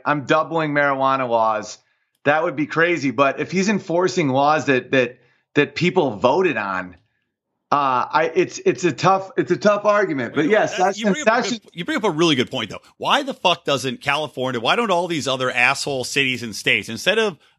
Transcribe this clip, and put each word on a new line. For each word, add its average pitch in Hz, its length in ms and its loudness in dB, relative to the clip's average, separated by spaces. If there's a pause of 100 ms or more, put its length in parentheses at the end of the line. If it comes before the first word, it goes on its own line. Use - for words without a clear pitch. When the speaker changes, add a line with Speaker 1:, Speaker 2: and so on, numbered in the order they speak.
Speaker 1:
I'm 143 200 -2
doubling 156 480 0
marijuana 135 560 0
laws," 110 500 0 (460)
that 151 180 2
would 165 140 -4
be 151 100 -2
crazy. 156 440 0
But 135 300 0
if 143 120 -6
he's 185 160 0
enforcing 180 600 0
laws 139 380 2
that, 127 260 2
that, 127 260 2 (360)
that 147 200 2
people 160 420 0
voted 139 400 2
on, 92 400 -6 (720)
uh, 135 400 2
I, 160 240 0
it's, 175 300 0
it's 185 200 0
a 170 80 2
tough, 190 440 2
it's 165 140 0
a 175 60 0
tough 208 280 0
argument. 165 500 0
But 143 120 0
Speaker 2:
Well, 190 40 2
Speaker 1:
yes, 196 260 2
Speaker 2:
that's, 196 220 0
you 220 80 -6
Speaker 1:
Sessions, 190 180 0
Speaker 2:
bring 208 40 4
up 233 100 4
a 226 40 0
good, - 80 -2
Speaker 1:
Sessions 233 240 -8
Speaker 2:
you 170 100 -8
bring 311 140 -4
up 202 60 -6
a 208 60 2
really 160 240 2
good 120 160 0
point, 113 200 -6
though. - 100 -12 (160)
Why 190 260 0
the 269 120 -8
fuck 175 300 0
doesn't 131 360 -2
California, 139 600 -4
why 139 140 0
don't 226 160 -2
all 175 160 0
these 151 220 -4
other 127 220 -2
asshole 127 540 0
cities 127 380 -2
and 110 140 -10
states, 117 320 -2
instead 175 300 -2
of, 208 200 -2 (200)